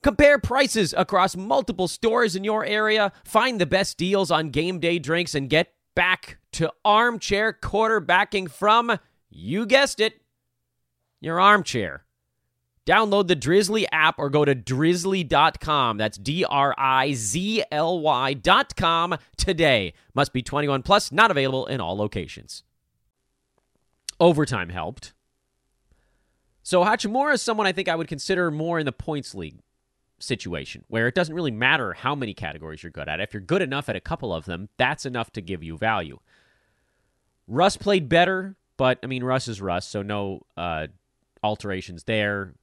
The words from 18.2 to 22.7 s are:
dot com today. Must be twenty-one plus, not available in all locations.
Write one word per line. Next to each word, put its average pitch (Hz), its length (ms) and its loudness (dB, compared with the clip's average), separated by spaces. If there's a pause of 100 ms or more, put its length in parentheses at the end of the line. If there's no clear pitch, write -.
dot 180 420 2
com 170 400 0 (220)
today. 143 560 2 (180)
Must - 220 -2
be 127 80 -2
twenty-one 143 400 -2
plus, 202 280 2
not 185 200 4
available 135 340 0
in 135 160 -6
all 90 160 -4
locations. - 680 -8 (1600)